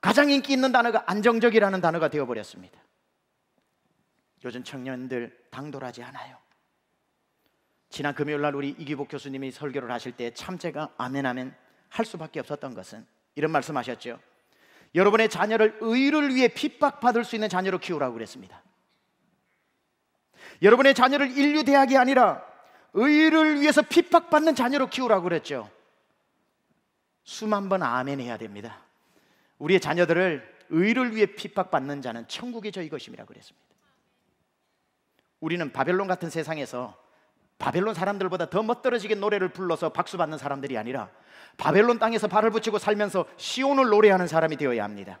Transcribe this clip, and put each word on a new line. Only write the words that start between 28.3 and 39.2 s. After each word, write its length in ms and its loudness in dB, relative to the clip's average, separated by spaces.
됩니다. 420 -14
우리의 200 2
자녀들을 800 0
의를 460 0
위해 100 2
핍박받는 760 -6
자는 260 -10
천국이 440 -12
저희 180 -12
것임이라 360 -16
그랬습니다. 400 -20
우리는 320 -4
바벨론 360 0
같은 220 -4
세상에서 680 -8
바벨론 340 -2
사람들보다 560 -4
더 140 -2
멋들어지게 520 -2
노래를 340 -2